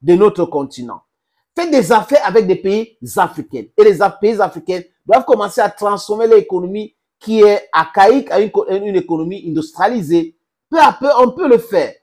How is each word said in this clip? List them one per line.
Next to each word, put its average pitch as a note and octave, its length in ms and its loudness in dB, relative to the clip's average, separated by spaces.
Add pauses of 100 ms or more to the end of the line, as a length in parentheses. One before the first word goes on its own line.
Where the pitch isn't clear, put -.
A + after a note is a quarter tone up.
de E3 140 4
notre G3 300 2
continent. C3 560 -10 (540)
Faites E4+ 140 -6
des A#3+ 220 0
affaires A#3+ 340 0
avec G3 220 2
des F#3 80 0
pays G#3 420 -6 (200)
africains. C3+ 480 -6 (120)
Et G#3+ 60 6
les G3+ 180 4
a-, G3 80 2
pays G#3+ 320 -2
africains F3+ 400 -6 (240)
doivent B3+ 200 2
commencer G#3+ 360 -2
à G#3 80 0
transformer G#3 560 -4
l'économie G3+ 680 0 (240)
qui A3 220 0
est G#3 300 4
archaïque G3 600 2
à F3+ 80 0
une G#3 100 -2
co-, - 200 -4
une G3+ 260 -4
économie E3+ 520 -6
industrialisée. E3 880 -4 (340)
Peu D#4+ 100 -2
à C#4 140 4
peu, C4+ 160 -4 (100)
on B3+ 120 4
peut E4+ 160 -6
le A#3+ 120 6
faire. C3+ 440 -4